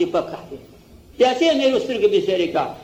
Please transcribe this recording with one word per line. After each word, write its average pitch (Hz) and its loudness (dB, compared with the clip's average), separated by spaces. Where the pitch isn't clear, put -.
de 175 2
păcate. 156 -8
De 240 4
aceea 302 2
ne 269 2
strigă 233 -2
biserica 170 0